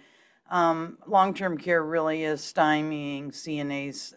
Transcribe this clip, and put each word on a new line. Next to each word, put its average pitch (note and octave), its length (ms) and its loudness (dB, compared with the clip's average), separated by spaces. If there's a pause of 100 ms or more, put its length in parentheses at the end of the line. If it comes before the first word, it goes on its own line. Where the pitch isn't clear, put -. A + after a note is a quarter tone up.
(480)
Um, E3+ 500 0 (100)
long-term F#3+ 500 2
care E3+ 240 2
really D#3+ 400 0
is D3+ 180 -2
stymieing D3+ 920 0
C D3+ 240 -6
N C#3+ 140 -4
A's, C#3 440 -8